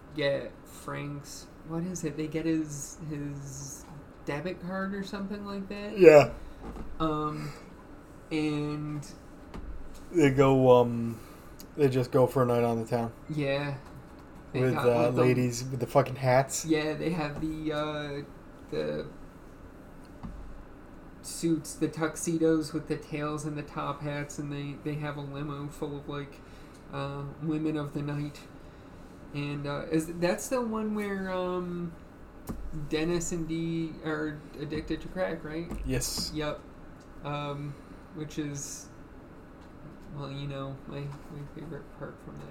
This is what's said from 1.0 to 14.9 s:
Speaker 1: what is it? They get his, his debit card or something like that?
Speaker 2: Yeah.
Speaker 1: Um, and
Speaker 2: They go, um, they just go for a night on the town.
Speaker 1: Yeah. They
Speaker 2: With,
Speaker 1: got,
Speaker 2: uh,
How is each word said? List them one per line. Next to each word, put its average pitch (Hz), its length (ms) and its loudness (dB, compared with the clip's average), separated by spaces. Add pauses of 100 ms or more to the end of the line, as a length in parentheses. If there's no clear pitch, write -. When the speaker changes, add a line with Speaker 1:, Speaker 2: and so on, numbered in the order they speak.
Speaker 1:
what 165 160 -2
is 180 220 -4
it? 147 120 -2
They 156 120 -2
get 160 180 -2
his, 151 520 -2 (120)
his 139 760 -8 (400)
debit 151 400 -4
card 190 300 -2
or 196 80 -4
something 202 420 -6
like 196 240 -6
that? 208 300 -6
Speaker 2:
Yeah. 156 320 12 (680)
Speaker 1:
Um, 151 500 -2 (800)
and 151 760 0 (1080)
Speaker 2:
They 151 180 10
go, 131 500 10
um, 117 380 2 (580)
they 143 120 6
just 127 240 2
go 127 160 8
for 131 160 6
a - 20 2
night 120 160 6
on 117 180 4
the 110 80 -2
town. 117 220 2 (180)
Speaker 1:
Yeah. 143 460 0 (800)
They 127 80 0
Speaker 2:
With, 127 140 4
Speaker 1:
got, 131 120 4
Speaker 2:
uh, 120 200 6